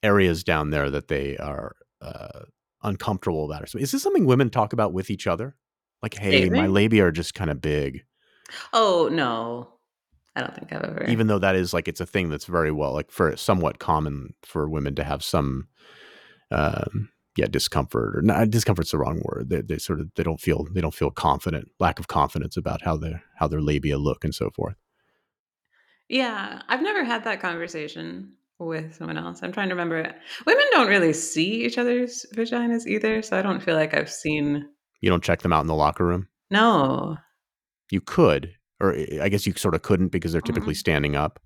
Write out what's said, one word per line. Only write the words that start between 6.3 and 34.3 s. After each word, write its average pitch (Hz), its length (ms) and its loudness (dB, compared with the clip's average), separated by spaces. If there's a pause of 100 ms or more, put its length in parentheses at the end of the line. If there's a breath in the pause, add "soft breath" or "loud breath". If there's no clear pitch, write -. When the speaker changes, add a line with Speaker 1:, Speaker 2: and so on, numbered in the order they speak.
Speaker 1:
my 90 80 2
Speaker 2:
Shaving? 95 160 2
Speaker 1:
labia 104 320 6
are 85 40 6
just 80 240 -4
kinda 78 200 -2
big." 69 500 -4 (680 loud breath)
Speaker 2:
Oh, 185 360 4
no. 120 640 -4 (640)
I 123 60 -4
don't - 120 -8
think - 180 -16
I've - 120 -6
ever - 200 -6
Speaker 1:
Even 113 220 2
though 104 120 4
that 95 180 4
is, 90 160 0
like, 85 160 0
it's 82 140 -6
a 85 40 -6
thing 92 220 0
that's 73 160 -4
very 85 260 2
well, 73 220 -2
like, 76 180 -6
for - 280 2
somewhat 90 400 0
common 73 640 -2
for 76 260 -4
women 71 280 -2
to 76 80 -2
have 73 200 -6
some, 67 420 0 (840 loud breath)
um, - 580 -2 (300)
yeah, - 80 2
discomfort 64 720 -2
or 69 40 0
not, 107 280 4
discomfort's 107 400 2
the 82 80 0
wrong 71 260 -2
word. - 240 -6
They, 69 140 -2
they 76 160 -4
sort 80 220 -4
of, 80 140 -8
they 87 80 -2
don't 82 180 -2
feel, 76 300 0
they 92 120 -2
don't 78 120 -2
feel 71 160 0
confident, 76 600 0 (100)
lack 82 180 2
of - 100 -8
confidence - 500 -2
about - 240 -4
how 80 160 0
their, 80 240 -6 (140)
how 78 120 0
their 76 140 0
labia 73 340 2
look 71 260 -2
and 73 120 -2
so - 160 -4
forth. - 260 -8 (1300)
Speaker 2:
Yeah, 220 600 -2
I've 254 140 0
never 403 220 0
had 233 200 -2
that 202 160 -4
conversation 170 920 -8 (260)
with 160 360 -8
someone 160 240 -8
else. 175 240 -10
I'm 185 100 -6
trying 196 180 -4
to 185 40 -2
remember. 165 400 -4 (320 loud breath)
Women 554 240 6
don't 285 180 6
really 185 240 6
see 185 520 -2
each 233 140 -2
other's 247 460 0 (100)
vaginas 233 520 -2
either, 220 360 0
so 185 160 -2
I 190 40 0
don't 190 180 0
feel 170 140 0
like 156 200 2
I've 151 160 0
seen 147 580 -4 (320)